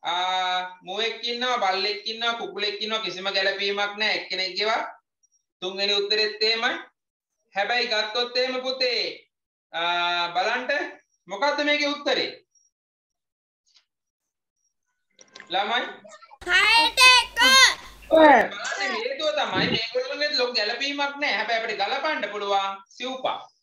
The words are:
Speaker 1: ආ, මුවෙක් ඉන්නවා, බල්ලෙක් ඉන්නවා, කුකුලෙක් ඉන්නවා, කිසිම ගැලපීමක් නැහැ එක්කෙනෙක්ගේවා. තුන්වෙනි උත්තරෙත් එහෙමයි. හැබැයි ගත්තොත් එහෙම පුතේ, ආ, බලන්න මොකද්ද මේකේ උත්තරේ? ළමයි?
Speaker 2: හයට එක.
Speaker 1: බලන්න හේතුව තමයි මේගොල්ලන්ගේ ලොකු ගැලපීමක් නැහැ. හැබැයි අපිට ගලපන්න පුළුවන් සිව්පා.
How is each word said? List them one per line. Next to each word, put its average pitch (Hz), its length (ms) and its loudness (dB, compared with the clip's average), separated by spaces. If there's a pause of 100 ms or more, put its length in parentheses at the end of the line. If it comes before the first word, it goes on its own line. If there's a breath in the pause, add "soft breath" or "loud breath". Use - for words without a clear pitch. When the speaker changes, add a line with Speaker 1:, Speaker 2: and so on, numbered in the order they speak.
Speaker 1:
ආ, 180 760 -2
මුවෙක් 214 440 -6
ඉන්නවා, 240 360 -2
බල්ලෙක් 196 460 -2
ඉන්නවා, 226 320 -4
කුකුලෙක් 202 420 -6
ඉන්නවා, 214 220 -4
කිසිම 180 240 -8
ගැලපීමක් 196 720 -2
නැහැ 208 220 -2
එක්කෙනෙක්ගේවා. 185 640 -4 (800)
තුන්වෙනි 196 340 -4
උත්තරෙත් 214 480 -2
එහෙමයි. 226 300 0 (840)
හැබැයි 233 320 0
ගත්තොත් 233 500 -2
එහෙම 254 240 -2
පුතේ, 254 400 -2 (720)
ආ, 175 560 0
බලන්න 254 640 -2 (360)
මොකද්ද 277 340 -2
මේකේ 294 280 0
උත්තරේ? - 400 -2 (3250)
ළමයි? 208 380 -2 (600)
Speaker 2:
හයට 440 600 4
එක. 494 380 6 (640)
Speaker 1:
බලන්න 294 880 6
හේතුව 349 380 -4
තමයි 214 360 0
මේගොල්ලන්ගේ 262 640 -2
ලොකු 247 220 0
ගැලපීමක් 277 640 -2
නැහැ. 277 180 -2
හැබැයි 220 240 -2
අපිට 226 180 -6
ගලපන්න 254 520 -2
පුළුවන් 196 480 -2 (100)
සිව්පා. 254 500 -6 (260)